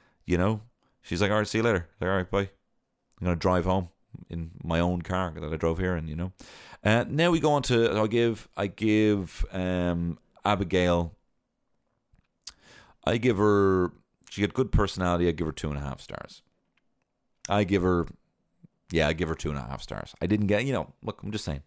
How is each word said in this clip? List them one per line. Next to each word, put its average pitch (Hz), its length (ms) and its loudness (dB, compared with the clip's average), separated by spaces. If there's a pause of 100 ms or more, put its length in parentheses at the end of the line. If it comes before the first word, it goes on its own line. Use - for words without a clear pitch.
(240)
you 87 140 2
know? 107 240 0 (400)
She's 85 180 -4
like, 101 100 2
"All 107 80 2
right, 107 80 0
see 110 120 -2
you 113 60 0
later." 95 240 0 (120)
Like, 87 100 -2
"All 98 60 0
right, 92 140 -2
bye. 98 200 0 (680)
I'm 90 60 -4
gonna 87 100 0
drive 90 300 0
home 92 240 -2 (400)
in 85 220 -8 (120)
my 82 160 0
own 90 220 0
car 90 360 -4
that 78 140 -8
I 80 40 -4
drove 82 220 0
here 92 160 -2
in," 80 140 -6
you 78 80 -8
know? 90 160 -6 (500)
Uh, 110 260 4
now 165 220 2
we 165 80 2
go 147 140 2
on 143 120 2
to, 117 360 2
I 110 60 2
give, 117 500 0
I 104 100 -2
give, 107 840 2
um, 87 680 -2 (280)
Abigail, 90 680 2 (1900)
I 113 140 2
give 117 180 2
her, 98 560 4 (380)
she - 100 -6
had 101 140 0
good 127 180 -2
personality, 87 560 2
I 85 40 2
give 80 140 -4
her 78 60 -4
two - 160 -6
and 73 80 -6
a 71 60 -8
half 67 180 -10
stars. - 400 -16 (1080)
I 104 160 2
give 95 180 2
her, 87 240 4 (840)
yeah, 78 180 2
I 80 40 2
give 82 160 -2
her 80 60 -2
two 76 160 -6
and 73 80 -4
a 64 40 -10
half 62 200 -10
stars. - 400 -12
I - 40 -2
didn't 104 200 2
get, 104 180 0
you 135 80 -2
know, 95 300 -6
look, - 200 -10
I'm 101 100 -10
just 107 120 -6
saying. 71 220 -6